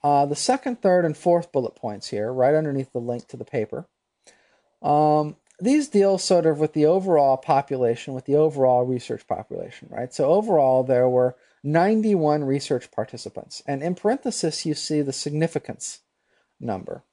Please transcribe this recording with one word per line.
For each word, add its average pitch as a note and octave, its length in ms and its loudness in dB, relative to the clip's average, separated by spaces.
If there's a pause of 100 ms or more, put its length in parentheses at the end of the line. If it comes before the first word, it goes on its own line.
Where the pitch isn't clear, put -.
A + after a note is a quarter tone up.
uh, C#3+ 240 4
the C#3+ 100 -4
second, B3+ 460 -4
third, F3+ 240 4
and D3+ 100 -2
fourth E3+ 360 0
bullet B2+ 220 -2
points G#2 340 -10
here, G#2+ 220 -4
right C3 240 2
underneath C#3+ 380 -2
the B2+ 60 -6
link A#2+ 300 -8
to - 100 -18
the - 80 -12
paper, B2 400 -6 (960)
um, D3+ 540 2 (220)
these C#4 300 0
deal G3 300 2
sort F3 260 2
of D3+ 160 2
with D#3 140 0
the D3+ 120 4
overall D#3+ 500 4
population, C3 760 -2
with B2+ 120 -10
the C#3+ 100 2
overall C3+ 480 4
research B2+ 420 -6
population, - 640 -10
right? B2+ 220 -10
So - 140 -2
overall, D3+ 580 4
there B2+ 240 4
were B2+ 260 2 (300)
ninety-one E3 800 2
research C3+ 460 -4
participants. - 760 -12
And C#3 160 -6
in F3 120 -4
parenthesis, F3+ 720 -4
you D3+ 80 -2
see D3+ 280 -4
the C#3 100 -4
significance - 880 -6 (600)
number. G#2+ 420 -8 (100)